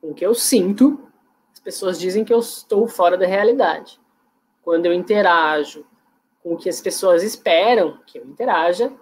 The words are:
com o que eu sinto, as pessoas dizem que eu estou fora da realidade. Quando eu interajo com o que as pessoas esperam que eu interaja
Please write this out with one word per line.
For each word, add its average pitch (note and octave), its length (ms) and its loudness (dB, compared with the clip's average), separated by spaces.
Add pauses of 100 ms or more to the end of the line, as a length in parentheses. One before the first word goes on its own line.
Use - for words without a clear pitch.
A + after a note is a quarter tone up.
com D#3 100 -12
o D3 40 -12
que F3 120 -6
eu A3 80 2
sinto, A#3 640 0 (520)
as - 80 -20
pessoas F#3 360 -8
dizem F#3 280 -2
que A#3 100 0
eu A#3 60 4
estou A3+ 480 -2
fora F3+ 280 2
da F#3 100 0
realidade. G3 720 0 (640)
Quando E3+ 240 -2
eu F3 60 2
interajo E3+ 920 0 (560)
com E3+ 120 -6
o - 20 -8
que E3 120 -8
as E3+ 120 -8
pessoas F3+ 420 0
esperam G3 840 0
que - 140 -20
eu A#2+ 60 -20
interaja F3+ 760 -2